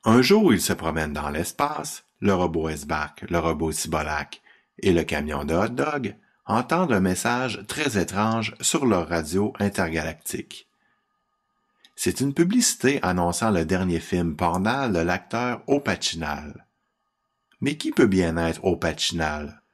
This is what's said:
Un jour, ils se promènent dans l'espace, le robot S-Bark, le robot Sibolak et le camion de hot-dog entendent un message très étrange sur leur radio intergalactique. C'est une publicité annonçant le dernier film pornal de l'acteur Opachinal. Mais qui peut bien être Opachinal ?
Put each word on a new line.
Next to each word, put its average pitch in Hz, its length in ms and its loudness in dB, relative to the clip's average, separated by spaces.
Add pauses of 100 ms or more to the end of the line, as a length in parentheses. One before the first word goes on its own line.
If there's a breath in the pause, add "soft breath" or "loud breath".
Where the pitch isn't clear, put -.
Un 120 200 8
jour, 190 280 6
ils 92 100 4
se - 120 0
promènent 78 400 -2
dans 73 160 -4
l'espace, 147 760 -6 (160)
le 101 120 2
robot 82 360 0
S-Bark, 76 600 -6
le 85 80 0
robot 80 340 0
Sibolak 76 680 -6 (380 soft breath)
et 95 140 2
le 82 100 2
camion 76 420 -4
de 78 80 -2
hot-dog 123 640 -2 (320 soft breath)
entendent 131 460 2
un 98 60 4
message 101 680 0
très 131 340 0
étrange 107 600 -2
sur 143 260 0
leur 87 220 2
radio 87 500 -2
intergalactique. 82 1080 -4 (1300 soft breath)
C'est - 240 -2
une 139 140 0
publicité 170 720 2
annonçant 90 480 2
le 87 120 2
dernier 90 360 0
film 85 360 -2
pornal 104 560 0
de 87 80 2
l'acteur 110 680 -2
Opachinal. 76 1000 -2 (960)
Mais 143 180 -2
qui 311 140 -6
peut 131 160 6
bien 90 300 2
être 82 280 -2
Opachinal ? 78 960 -2 (120)